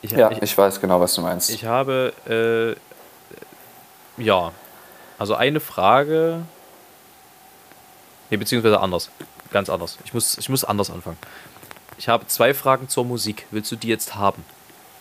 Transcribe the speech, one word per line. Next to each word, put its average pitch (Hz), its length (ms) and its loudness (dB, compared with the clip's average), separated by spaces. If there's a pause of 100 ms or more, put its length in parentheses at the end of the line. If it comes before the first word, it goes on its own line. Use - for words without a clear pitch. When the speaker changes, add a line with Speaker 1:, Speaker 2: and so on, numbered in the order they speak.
Speaker 1:
ich, 104 100 -10
Speaker 2:
Ja, 113 180 6
Speaker 1:
ich, 110 120 -4
Speaker 2:
ich 104 140 -2
weiß 98 240 4
genau, 92 200 4
was 90 140 2
du 90 80 -4
meinst. 87 280 -2
Speaker 1:
ich 113 140 -8
habe, 131 480 0 (2000)
äh, 120 40 -8
ja, 90 300 2 (640)
also 104 160 -2
eine 143 260 0
Frage, 156 800 2 (1900)
nee, 107 60 0
beziehungsweise 110 440 2
anders, 90 300 -2 (400)
ganz 98 200 -2
anders. 85 340 -6
Ich - 100 -16
muss, - 240 -2
ich - 100 -10
muss 131 160 -2
anders 104 260 -2
anfangen. 87 280 -12 (760)
Ich - 120 -8
habe 117 200 2
zwei 127 260 4
Fragen 131 340 0
zur 127 160 -2
Musik. 107 460 -6
Willst 107 220 -6
du 117 40 -8
die 113 120 -8
jetzt - 260 -2
haben? 101 300 0 (560)